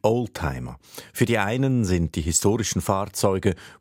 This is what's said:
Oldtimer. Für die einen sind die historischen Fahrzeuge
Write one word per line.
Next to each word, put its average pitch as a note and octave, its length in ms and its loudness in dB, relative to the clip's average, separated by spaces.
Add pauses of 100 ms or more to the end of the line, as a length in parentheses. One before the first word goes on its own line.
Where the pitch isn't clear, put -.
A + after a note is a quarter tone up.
Oldtimer. F2 760 -2 (360)
Für - 100 0
die A2+ 140 2
einen B2 480 0
sind F2 320 0
die E2+ 40 0
historischen G2+ 600 0
Fahrzeuge G2 720 0 (260)